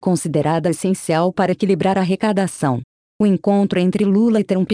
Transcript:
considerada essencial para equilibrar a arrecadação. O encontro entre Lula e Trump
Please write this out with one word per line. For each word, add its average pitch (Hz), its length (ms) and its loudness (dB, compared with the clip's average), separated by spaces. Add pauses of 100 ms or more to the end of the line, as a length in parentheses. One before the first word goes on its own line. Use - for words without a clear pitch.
considerada 160 720 0
essencial 180 600 -2
para 185 180 0
equilibrar 190 480 0
a 190 40 0
arrecadação. 185 800 -2 (380)
O 208 60 2
encontro 202 540 2
entre 185 260 0
Lula 214 360 2
e 196 40 -2
Trump 190 300 -2